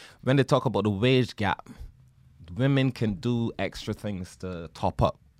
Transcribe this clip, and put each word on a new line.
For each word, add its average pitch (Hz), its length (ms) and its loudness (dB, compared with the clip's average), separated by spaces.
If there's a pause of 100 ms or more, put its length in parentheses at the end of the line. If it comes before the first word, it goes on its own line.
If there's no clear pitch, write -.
(220)
when 131 140 2
they 135 80 6
talk 135 220 2
about 104 180 0
the 107 60 2
wage 123 460 2
gap. - 320 -4 (880)
Women 135 360 2
can 107 220 -2
do 117 440 -2
extra 98 360 -4
things 95 420 -10
to 87 380 -10
top - 260 -2
up. - 180 2 (220)